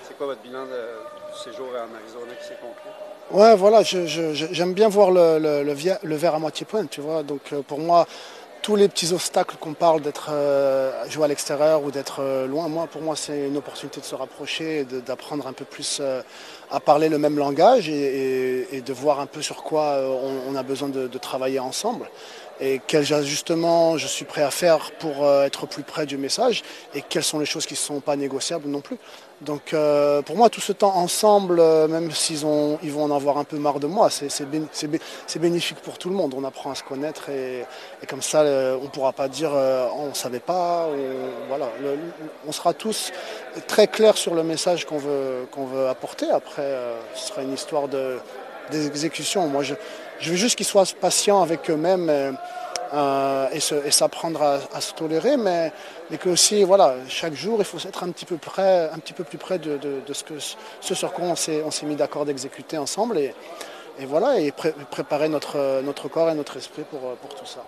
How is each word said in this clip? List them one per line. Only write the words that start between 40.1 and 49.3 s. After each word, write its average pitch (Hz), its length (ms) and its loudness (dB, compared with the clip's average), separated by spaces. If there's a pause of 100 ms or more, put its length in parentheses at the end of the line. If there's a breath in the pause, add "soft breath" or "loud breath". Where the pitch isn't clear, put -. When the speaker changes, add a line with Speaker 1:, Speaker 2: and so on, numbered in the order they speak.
Speaker 2:
ne 127 40 -12
savait 123 240 -6
pas. 175 480 0
Ou, 151 80 -2 (540)
voilà, 135 200 -4 (120)
le, 143 160 -2
le, 170 160 -8 (340)
on 151 60 -6
sera 175 220 0
tous - 360 -4 (560 loud breath)
très 208 220 6
clairs 214 280 6
sur 170 200 -2
le 160 80 2
message 165 400 0
qu'on 151 140 -6
veut, 135 520 -4
qu'on 139 140 -8
veut 131 240 -2
apporter. 143 420 -4
Après, 151 320 -2
euh, 123 380 -4 (160)
ce - 100 -8
sera 147 160 -8
une 135 120 -4
histoire 143 340 -4
de, 131 320 -4 (500 loud breath)
d'exécution. 151 800 -2